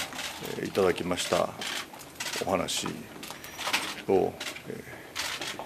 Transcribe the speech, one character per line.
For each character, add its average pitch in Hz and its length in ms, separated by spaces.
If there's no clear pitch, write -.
ー、 - 40
い - 60
た 104 100
だ 90 100
き 85 120
ま 87 120
し - 140
た 85 180
お 90 60
話 92 380
を、 90 240
え - 160